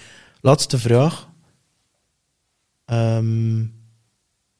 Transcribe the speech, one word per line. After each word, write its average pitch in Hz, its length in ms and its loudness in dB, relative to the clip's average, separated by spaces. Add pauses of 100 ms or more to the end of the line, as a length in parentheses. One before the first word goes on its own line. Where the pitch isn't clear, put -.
(400)
Laatste 135 380 0
vraag. 120 500 0 (1600)
Ehm, 113 760 -2
een 110 140 -6 (880)